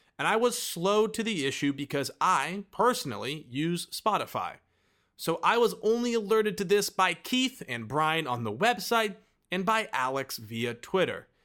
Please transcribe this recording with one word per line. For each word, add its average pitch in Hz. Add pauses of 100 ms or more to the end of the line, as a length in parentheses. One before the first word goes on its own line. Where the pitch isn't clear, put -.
(180)
And 151
I 202
was 240
slow 202
to 220
the 196
issue 143
because 139 (100)
I, 175
personally, 147
use 160
Spotify. 117 (600)
So -
I 202
was 233
only 240
alerted 214
to 202
this 196
by 185
Keith 254
and 117
Brian 156
on 120
the 104
website 220 (380)
and 185
by 220
Alex 131
via 117
Twitter. 117 (180)